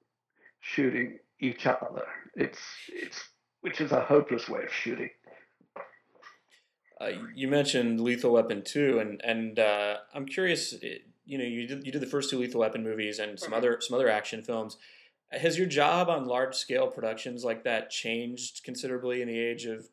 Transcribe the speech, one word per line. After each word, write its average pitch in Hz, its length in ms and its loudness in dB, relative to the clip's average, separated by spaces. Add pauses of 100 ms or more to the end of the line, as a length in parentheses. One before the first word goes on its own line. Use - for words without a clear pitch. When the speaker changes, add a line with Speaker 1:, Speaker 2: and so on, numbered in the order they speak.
(600)
Speaker 1:
shooting 123 580 0 (220)
each - 260 -2
other. - 380 -2 (320)
It's, - 240 -2 (280)
it's, - 400 -12 (340)
which - 180 -4
is 147 100 -2
a 127 100 4
hopeless 117 480 4
way - 140 -4
of - 100 -8
shooting. - 380 -4 (1900)
Speaker 2:
Uh, 104 100 -4 (240)
you 131 140 -2
mentioned 131 520 4
Lethal 120 320 4
Weapon 110 320 4
two, 135 360 4
and, 104 240 -4
and, 113 340 0
uh, 104 380 4 (180)
I'm 139 120 -6
curious, 180 460 0
it, - 300 -10 (220)
you 139 140 -8
know, 127 60 -2
you 120 220 -4
did, 139 180 -8
you 131 60 -10
did 143 100 -2
the 127 60 -4
first 139 240 -2
two 135 80 0
Lethal 123 220 0
Weapon 113 240 2
movies 107 340 -2
and 104 220 -6
some - 80 -8
Speaker 1:
Mm-hmm. 110 100 0
Speaker 2:
other, 117 220 4
some 123 160 -2
other 131 120 4
action 110 360 0
films. 110 320 -4 (560)
Has 156 260 2
your 185 80 4
job 165 420 4
on 147 180 2
large-scale 131 600 0
productions 120 540 -6
like 113 220 -2
that 113 260 0
changed 120 720 -4
considerably 127 580 -2
in 120 60 -2
the 113 120 -4
age 117 260 -2
of 110 280 -8